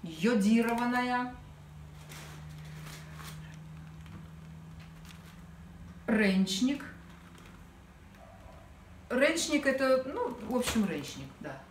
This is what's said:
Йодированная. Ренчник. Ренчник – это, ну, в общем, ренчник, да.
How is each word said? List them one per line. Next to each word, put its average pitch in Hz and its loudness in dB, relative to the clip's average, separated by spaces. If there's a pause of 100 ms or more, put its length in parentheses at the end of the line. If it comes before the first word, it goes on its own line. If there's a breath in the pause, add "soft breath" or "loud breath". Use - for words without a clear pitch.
Йодированная. 233 4 (4000)
Ренчник. 214 6 (2250)
Ренчник – 302 6
это, 262 6
ну, 415 -2 (140)
в 254 0
общем, 226 4
ренчник, 139 -4 (120)
да. 135 -8